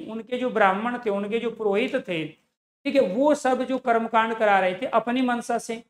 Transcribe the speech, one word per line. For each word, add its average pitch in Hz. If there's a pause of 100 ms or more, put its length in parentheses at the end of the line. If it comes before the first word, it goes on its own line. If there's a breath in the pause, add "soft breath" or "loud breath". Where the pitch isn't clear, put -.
उनके 226
जो 247
ब्राह्मण 208
थे, 240
उनके 202
जो 233
पुरोहित 226
थे, 165
ठीक -
है, 269
वो 262
सब 262
जो 254
कर्मकांड 226
करा 208
रहे 185
थे 190
अपनी 240
मनसा 240
से। 226 (140)